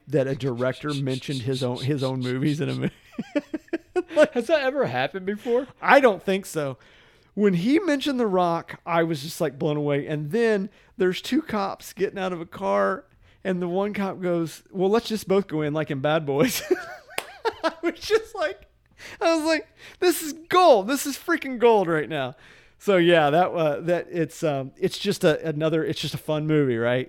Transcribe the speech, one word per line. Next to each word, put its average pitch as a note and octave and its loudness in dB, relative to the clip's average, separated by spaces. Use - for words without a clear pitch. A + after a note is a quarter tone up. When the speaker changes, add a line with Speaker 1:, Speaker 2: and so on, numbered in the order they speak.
Speaker 1:
that C3+ 0
a C#3 -4
director B2+ -4
mentioned C3 -4
his C3 -2
own, B2 -2
his C3 -2
own C3 -2
movies C3 -2
in C3+ -2
a C3 -4
movie. B2+ -4
<laughs> D#4 4
Speaker 2:
Has A#3+ -4
that D#4+ 2
ever C4 0
happened C#3+ -4
before? A#3 -2
Speaker 1:
I F#3+ 6
don't A3+ 4
think G3 -2
so. C#3 -6
When G3+ 4
he A3+ 2
mentioned C#4+ 0
The A#3 2
Rock, F3 0
I E3+ 2
was E3 -2
just, D#3+ -12
like, C#3+ -2
blown D3 -2
away. C#3+ -2
And D3+ -6
then G#3+ 0
there's F#3 0
two C4+ 0
cops - -6
getting G3 -4
out F#3 -4
of E3 -6
a D#3+ -10
car, G3 -2
and F#3 -2
the F3+ -2
one G3 -2
cop G3 -4
goes, E3+ -2
"Well, F#3+ 0
let's A3+ 2
just A3 -4
both G3 2
go D3+ -2
in D3 -2
like D#3 -2
in C#3+ -4
Bad D3+ 0
Boys." C#3+ 2
<laughs> - -6
I D#4+ 0
was E4+ -2
just A4 -2
like, F#4+ -6
I E4 4
was D#4 0
like, D#4+ 0
"This F4 2
is D4 -8
gold. D4+ 6
This C4+ -2
is C4+ -6
freaking C4+ -4
gold G#3 4
right D3+ 0
now." C3 -6
So G3 2
yeah, E3+ 6
that, E3 4
uh, D3 0
that E3+ -2
it's, E3 -4
um, C#3 -2
it's F#3 -2
just - -2
a, D#3 2
another, D#3 0
it's D#3+ -4
just D#3 -6
a C#3 -8
fun D#3 -4
movie, C#3+ 4
right? B2 0